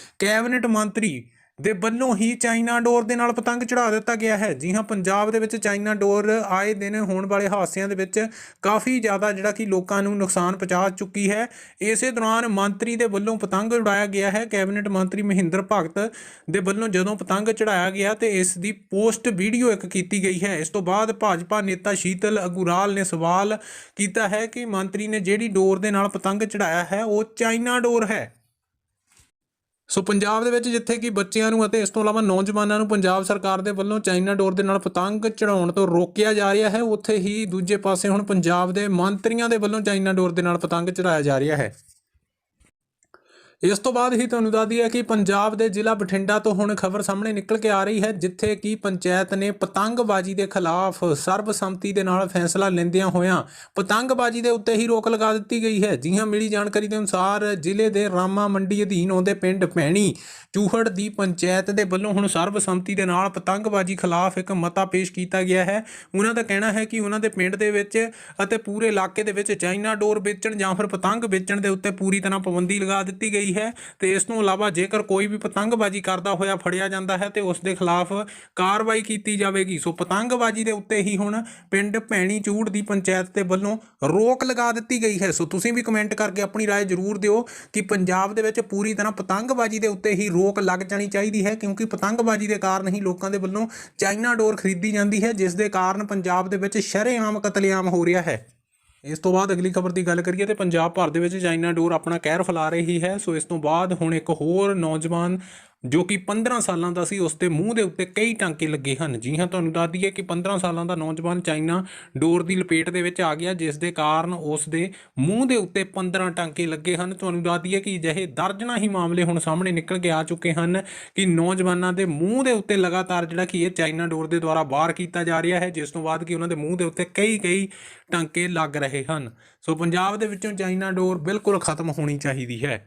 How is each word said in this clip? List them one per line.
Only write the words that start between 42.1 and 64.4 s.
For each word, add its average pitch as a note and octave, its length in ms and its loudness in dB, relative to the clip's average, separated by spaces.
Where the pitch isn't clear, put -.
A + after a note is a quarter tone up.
ਇਸ G3 160 2
ਤੋਂ B3+ 140 0
ਬਾਅਦ B3 200 2
ਹੀ A#3+ 140 2
ਤੁਹਾਨੂੰ A3 240 0
ਦੱਸ A3 180 4
ਦਈਏ A#3 200 2
ਕਿ A#3+ 140 0
ਪੰਜਾਬ G#3+ 540 2
ਦੇ A3 120 2
ਜ਼ਿਲ੍ਹਾ G#3 260 0
ਬਠਿੰਡਾ G3 440 0
ਤੋਂ G#3+ 160 2
ਹੁਣ G#3 200 0
ਖਬਰ G3 280 -2
ਸਾਹਮਣੇ G3+ 300 -4
ਨਿਕਲ G#3 240 -2
ਕੇ G#3+ 140 2
ਆ G3 140 4
ਰਹੀ G#3 180 0
ਹੈ, A3 100 2
ਜਿੱਥੇ F#3 440 -2
ਕਿ G#3 200 -4
ਪੰਚਾਇਤ F#3 580 0
ਨੇ G3 180 0
ਪਤੰਗਬਾਜ਼ੀ G3+ 800 0
ਦੇ G3 120 0
ਖਿਲਾਫ F3+ 580 0
ਸਰਬਸੰਮਤੀ G3 760 -2
ਦੇ G3 100 0
ਨਾਲ F#3 260 2
ਫੈਸਲਾ F#3 400 2
ਲੈਂਦਿਆਂ F3+ 400 2
ਹੋਇਆਂ F3+ 340 2
ਪਤੰਗਬਾਜ਼ੀ A#3+ 640 0
ਦੇ A#3+ 100 2
ਉੱਤੇ A3+ 240 2
ਹੀ A3+ 120 2
ਰੋਕ A3+ 220 2
ਲਗਾ A3 240 2
ਦਿੱਤੀ A3 300 -2
ਗਈ A3 220 2
ਹੈ। B3+ 120 2
ਜੀ E3 220 0
ਹਾਂ, A3 80 0
ਮਿਲੀ G#3+ 220 0
ਜਾਣਕਾਰੀ G#3 400 0
ਦੇ G#3+ 100 -2
ਅਨੁਸਾਰ G3+ 580 0
ਜ਼ਿਲ੍ਹੇ G3 340 2
ਦੇ G3+ 200 2
ਰਾਮਾ F#3+ 380 2
ਮੰਡੀ G3 340 0
ਅਧੀਨ F#3 300 0
ਆਉਂਦੇ F#3 240 2
ਪਿੰਡ F#3 300 0
ਭੈਣੀ E3+ 480 2
ਚੂਹੜ A3 340 2
ਦੀ G3 200 -4
ਪੰਚਾਇਤ F#3 640 0
ਦੇ G3+ 140 2
ਵੱਲੋਂ G3 280 -2
ਹੁਣ G3+ 140 2
ਸਰਬਸੰਮਤੀ F#3+ 680 0
ਦੇ F#3+ 100 0
ਨਾਲ F#3 260 2
ਪਤੰਗਬਾਜ਼ੀ G3 640 -2
ਖਿਲਾਫ F3+ 420 0
ਇੱਕ F#3 160 -4